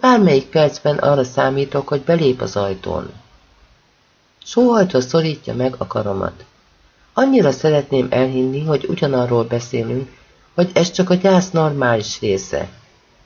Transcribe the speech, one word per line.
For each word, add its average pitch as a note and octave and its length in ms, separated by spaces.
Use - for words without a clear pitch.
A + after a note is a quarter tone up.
Bármelyik G3 460
percben D3 520
arra C#3+ 260
számítok, C3+ 640
hogy C#3+ 120
belép D3 400
az G#2+ 160
ajtón. F#2+ 560
Sóhajtva A3+ 560
szorítja D3+ 540
meg B2+ 240
a - 80
karomat. G2 580
Annyira B3 380
szeretném C#3 600
elhinni, C3 540
hogy D3+ 240
ugyanarról B2 560
beszélünk, A#2+ 680
hogy F3+ 200
ez F3 160
csak F#3 200
a F#3 40
gyász F#3 360
normális C#3 680
része. F#2+ 480